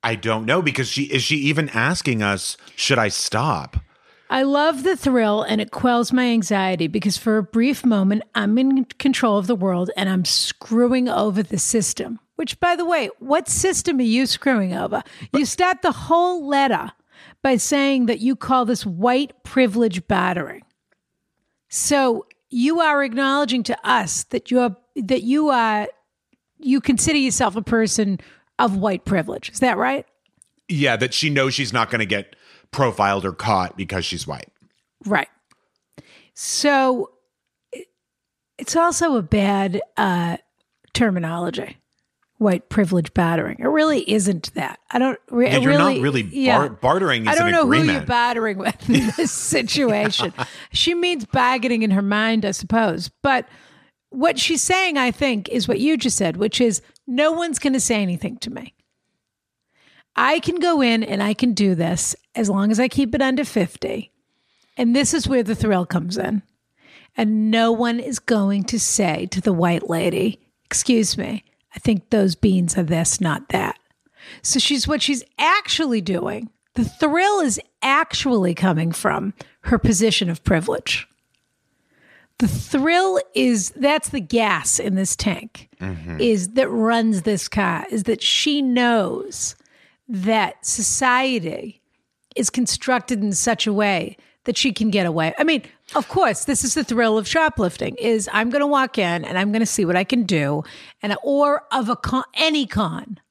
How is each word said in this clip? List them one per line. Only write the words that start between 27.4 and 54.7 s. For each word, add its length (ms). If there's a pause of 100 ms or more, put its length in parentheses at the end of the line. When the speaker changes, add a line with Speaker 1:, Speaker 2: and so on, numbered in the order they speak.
Speaker 2:
a 60
person 580 (380)
of 180
white 300
privilege. 460
Is 80
that 180
right? 300 (600)
Speaker 1:
Yeah, 280
that 180
she 160
knows 240
she's 200
not 180
gonna 140
get 300 (360)
profiled 520
or 100
caught 440
because 260
she's 220
white. 240 (560)
Speaker 2:
Right. 240 (1040)
So 800 (600)
it, 140 (720)
it's 180
also 400
a 60
bad, 580 (160)
uh, 420 (560)
terminology, 840 (600)
white 320
privilege 440
battering. 460
It 80
really 340 (100)
isn't 440
that. 240 (120)
I 80
don't 200 (100)
re-, 180
Speaker 1:
Yeah, 100
Speaker 2:
it 60
Speaker 1:
you're 100
not 140
Speaker 2:
really, 140
Speaker 1:
really 200 (100)
Speaker 2:
yeah. 260
Speaker 1:
bar-, 120
bartering 540
is 60
Speaker 2:
I 60
don't 120
Speaker 1:
an 60
Speaker 2:
know 100
Speaker 1:
agreement. 260
Speaker 2:
who 80
you're 80
bartering 520
with 320
in 240
Speaker 1:
<laughs> 40
Speaker 2:
this 140
situation. 1040 (380)
She 220
means 320
bargaining 580
in 80
her 100
mind, 440
I 60
suppose. 580 (140)
But 240 (600)
what 300
she's 240
saying, 340